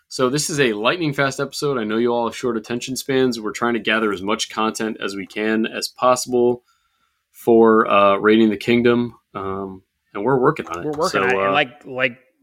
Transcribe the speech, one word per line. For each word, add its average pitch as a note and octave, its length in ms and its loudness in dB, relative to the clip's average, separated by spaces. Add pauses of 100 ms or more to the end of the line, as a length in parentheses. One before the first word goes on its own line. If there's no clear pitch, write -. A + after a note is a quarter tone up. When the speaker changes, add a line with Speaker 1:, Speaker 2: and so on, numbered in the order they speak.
Speaker 1:
So C3 200 0
this D3 200 -2
is D3+ 100 -2
a B2 140 2
lightning C#3+ 400 -2
fast C#3 260 -2
episode. C#3 400 -4
I A2 60 -4
know A2 120 -2
you A#2+ 160 2
all A#2 140 -2
have A2 80 -6
short A#2+ 220 -4
attention A#2+ 400 -6
spans. C3 420 0
We're G#2+ 120 -6
trying A#2 220 -2
to A#2 60 -2
gather A2 320 0
as F2+ 100 -6
much A2 280 -4
content A2 500 -2
as G2 160 -8
we G2 100 -10
can A2 400 -2
as - 220 -8
possible B2 760 0 (680)
for, A2+ 580 4
uh, G2+ 280 6
Raiding G#2+ 340 4
the G2 60 -4
Kingdom. A#2+ 580 2 (180)
Um, G2 480 -8 (320)
and G2+ 100 -6
we're C3 160 2
working C#3 280 0
on E2+ 140 -8
it. - 40 -10
Speaker 2:
We're D3+ 60 -6
working C#3+ 300 -2
Speaker 1:
So, - 20 0
Speaker 2:
on F#2+ 80 0
it. G2 60 0
And G2 100 0
Speaker 1:
uh, G2 40 2
Speaker 2:
like, B2+ 360 -2
like, B2+ 320 -4 (240)